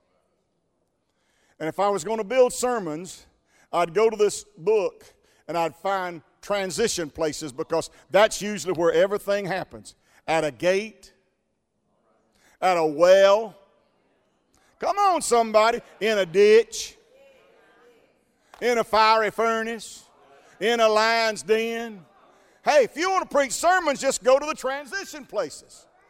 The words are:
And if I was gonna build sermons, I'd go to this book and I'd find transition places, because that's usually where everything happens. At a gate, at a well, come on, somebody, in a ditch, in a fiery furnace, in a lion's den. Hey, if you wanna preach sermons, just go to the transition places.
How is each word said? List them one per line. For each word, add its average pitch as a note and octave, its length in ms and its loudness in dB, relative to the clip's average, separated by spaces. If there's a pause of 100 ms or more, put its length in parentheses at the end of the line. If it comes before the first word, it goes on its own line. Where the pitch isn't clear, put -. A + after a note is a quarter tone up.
(1600)
And D#3 80 -6
if D#3+ 100 -10
I G3+ 100 0
was G3 140 -2
gonna G#3+ 220 -6
build B3 280 2
sermons, F#3 760 -6 (460)
I'd E3+ 220 -2
go A3 160 2
to G#3+ 60 -10
this G3+ 280 0 (140)
book F#3 460 -2 (420)
and D#3+ 100 -8
I'd E3 200 -4
find F3+ 460 -6 (200)
transition F#3+ 680 -4
places, D#3 420 -6
because D#3 380 -6 (200)
that's G#3 320 2
usually F#3+ 320 -6
where E3 180 0
everything G3+ 540 0
happens. D#3+ 480 -10 (320)
At D#3 180 -2
a D3+ 60 -4
gate, F#3+ 600 -4 (1500)
at F3+ 160 2
a E3 80 0
well, F#3 720 6 (1200)
come E4+ 200 -4
on, F#4+ 240 2
somebody, A3+ 580 2 (200)
in G#3+ 180 0
a F#3+ 80 0
ditch, G#3 720 4 (1600)
in A#3+ 180 -2
a G#3+ 60 0
fiery A3 460 2
furnace, A3+ 760 -6 (560)
in A#3 200 0
a A3 80 4
lion's A3 540 0
den. A3 600 -4 (600)
Hey, C#4 200 4
if - 120 -8
you F4 140 -2
wanna F4+ 160 -2
preach C4+ 260 0
sermons, D#4+ 480 0
just C4 240 -4
go C4 140 6
to D4 80 -4
the D#4 80 -6
transition C#4+ 720 -10
places. - 600 -10 (240)